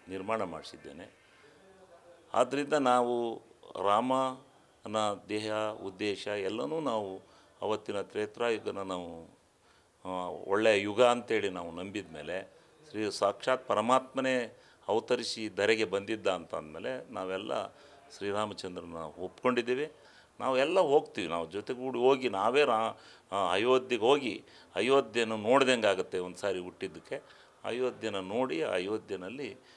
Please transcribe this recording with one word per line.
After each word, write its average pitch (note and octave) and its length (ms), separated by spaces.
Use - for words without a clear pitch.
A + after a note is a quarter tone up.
ನಿರ್ಮಾಣ G2 340
ಮಾಡಿಸಿದ್ದೇನೆ. D#2 720
ಆದ್ದರಿಂದ C#3 400
ನಾವು B2 680
ರಾಮನ B2+ 1080
ದೇಹ, G#2+ 240
ಉದ್ದೇಶ G2 440
ಎಲ್ಲನೂ G#2+ 520
ನಾವು G#2+ 420
ಅವತ್ತಿನ G#2 400
ತ್ರೇತಾಯುಗನ G#2 800
ನಾವು, F2 440
ಆ, F#2 40
ಒಳ್ಳೆಯ G#2 340
ಯುಗ G#2 220
ಅಂತೇಳಿ A2+ 460
ನಾವು F2 220
ನಂಬಿದ F#2 400
ಮೇಲೆ, D#2 400
ಶ್ರೀ G#2 220
ಸಾಕ್ಷಾತ್ G#2 560
ಪರಮಾತ್ಮನೇ B2+ 880
ಅವತರಿಸಿ A2+ 640
ಧರೆಗೆ G#2 360
ಬಂದಿದ್ದ G2+ 420
ಅಂತ F2+ 280
ಅಂದಮೇಲೆ E2 580
ನಾವೆಲ್ಲ F#2+ 540
ಶ್ರೀರಾಮಚಂದ್ರನ F#2+ 760
ಒಪ್ಕೊಂಡಿದ್ದೀವಿ. B2 720
ನಾವೆಲ್ಲ C3+ 400
ಹೋಗ್ತೀವಿ, D3 480
ನಾವು E2+ 240
ಜೊತೆಗೂಡಿ B2 480
ಹೋಗಿ B2+ 300
ನಾವೇ A2+ 340
ರಾ-, A2 320
ಆ, F#2+ 200
ಅಯೋಧ್ಯೆಗೆ A#2+ 520
ಹೋಗಿ B2+ 400
ಅಯೋಧ್ಯೆಯನ್ನು A2+ 640
ನೋಡ್ದಂಗೆ A#2+ 500
ಆಗುತ್ತೆ. F#2 320
ಒಂದು F2+ 180
ಸಾರಿ F#2+ 220
ಹುಟ್ಟಿದ್ದಕ್ಕೆ F2+ 640
ಅಯೋಧ್ಯೆನ A2 560
ನೋಡಿ, B2+ 420
ಆ A#2+ 100
ಅಯೋಧ್ಯೆನಲ್ಲಿ G2+ 880